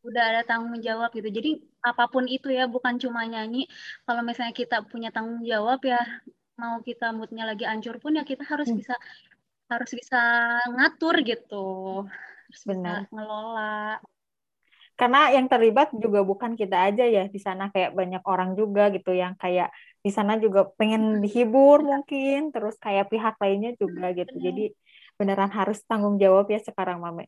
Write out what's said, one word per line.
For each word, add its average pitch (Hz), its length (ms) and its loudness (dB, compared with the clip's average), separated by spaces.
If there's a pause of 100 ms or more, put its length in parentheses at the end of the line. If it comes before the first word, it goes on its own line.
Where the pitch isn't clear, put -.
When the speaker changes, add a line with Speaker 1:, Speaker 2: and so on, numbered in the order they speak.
(100)
Speaker 1:
udah 233 140 0 (100)
ada 233 80 0
tanggung 233 400 -4
jawab 226 320 -4
gitu. 220 160 -8
Jadi 226 200 -4 (360)
apapun 240 400 0
itu 262 240 -6
ya, 254 160 0
bukan 247 320 -2
cuma 233 260 -6
nyanyi. 226 460 -6 (340)
Kalau 240 220 -2
misalnya 233 260 -6
kita 233 380 -4
punya 226 240 -10
tanggung 233 320 -8
jawab 226 400 0
ya, 240 160 2 (560)
mau 233 240 -6
kita 233 320 -6
moodnya 220 340 -10
lagi 214 160 -8
hancur 220 380 -8
pun 311 160 0
ya 285 80 -4
kita 269 180 -8
harus 294 240 -4
Speaker 2:
Hmm. 226 140 -2
Speaker 1:
bisa, 247 120 -6 (760)
harus 240 240 -4
bisa 247 260 -2 (560)
ngatur 320 380 2 (100)
gitu. 220 320 -6 (920)
Harus - 160 -20
bisa 196 80 -4
Speaker 2:
Benar. 180 260 -4 (140)
Speaker 1:
ngelola. 214 880 -8 (880)
Speaker 2:
Karena 262 400 6
yang 254 160 6
terlibat 233 480 6
juga 208 260 2
bukan 196 320 -2
kita 196 220 -2 (160)
aja 233 160 2
ya 202 180 4
di 202 140 -10
sana, 196 320 -6
kayak 180 240 0
banyak 185 320 -4
orang 185 260 0
juga 208 380 2
gitu 185 240 -4
yang 180 240 -2
kayak 180 320 -2 (320)
di 196 80 0
sana 214 240 0
juga 196 320 4 (100)
pengen 220 400 2
Speaker 1:
Hmm. 202 60 0
Speaker 2:
dihibur 240 560 6
Speaker 1:
Iya. 285 100 -2
Speaker 2:
mungkin, 277 480 -2 (140)
terus 214 240 -6
kayak 196 320 -2
pihak 220 320 -2
lainnya 202 400 0
juga 180 320 -4
Speaker 1:
Hmm, 175 80 -4
Speaker 2:
gitu. 180 160 -8
Speaker 1:
benar. 180 160 -6
Speaker 2:
Jadi 208 120 -4 (540)
beneran 196 400 0
harus 202 200 -2 (100)
tanggung 208 320 0
jawab 196 320 6
ya 214 80 0
sekarang, 180 400 -6
Mame. 170 280 -10